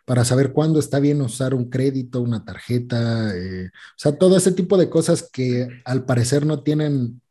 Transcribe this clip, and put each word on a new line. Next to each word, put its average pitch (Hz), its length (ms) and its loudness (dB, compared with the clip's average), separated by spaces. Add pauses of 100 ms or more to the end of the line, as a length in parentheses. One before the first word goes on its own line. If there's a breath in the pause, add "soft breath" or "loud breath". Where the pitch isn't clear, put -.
para 123 180 2
saber 131 280 2
cuándo 156 280 2
está 143 200 -2
bien 147 220 2
usar 127 320 -4
un 123 160 -4
crédito, 127 520 -2
una 117 220 -4
tarjeta, 117 920 -4
eh, 92 320 -8
o - 300 -20
sea, 143 200 0
todo 185 180 6
ese 185 160 4
tipo 190 260 0
de 170 120 2
cosas 165 420 0
que 123 520 -4
al 127 220 -4
parecer 131 400 2
no 151 160 -2
tienen 143 680 -2